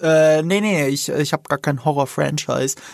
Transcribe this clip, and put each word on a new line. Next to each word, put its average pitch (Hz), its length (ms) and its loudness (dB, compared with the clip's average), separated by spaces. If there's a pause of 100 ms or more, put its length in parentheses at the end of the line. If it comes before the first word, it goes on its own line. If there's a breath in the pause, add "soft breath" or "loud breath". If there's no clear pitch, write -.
Äh, 156 420 4
nee, 190 180 0
nee, 185 260 0
ich, 139 220 -4
ich 147 240 -2
hab - 160 -6
gar 143 100 0
kein 139 240 -4
Horror-Franchise. 143 920 -2 (160 loud breath)